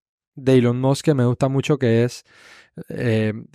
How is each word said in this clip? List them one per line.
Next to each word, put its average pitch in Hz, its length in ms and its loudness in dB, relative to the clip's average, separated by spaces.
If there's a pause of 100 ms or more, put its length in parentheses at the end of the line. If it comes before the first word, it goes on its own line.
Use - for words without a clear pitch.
(360)
de 131 220 0
Elon 120 220 2
Musk 135 260 -2
que 156 80 4
me 127 120 2
gusta 123 240 0
mucho 135 280 -2
que 117 280 2
es, - 180 -8 (640)
eh, 110 440 -2 (220)